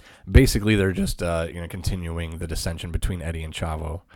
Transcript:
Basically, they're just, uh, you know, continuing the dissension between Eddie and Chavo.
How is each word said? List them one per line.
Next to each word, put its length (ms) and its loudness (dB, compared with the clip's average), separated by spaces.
Basically, 480 6
they're 160 4
just, 280 -2
uh, 300 0
you 80 -10
know, 80 -6
continuing 680 -4
the 100 -6
dissension 440 -4
between 300 -2
Eddie 220 -4
and 100 -8
Chavo. 480 -4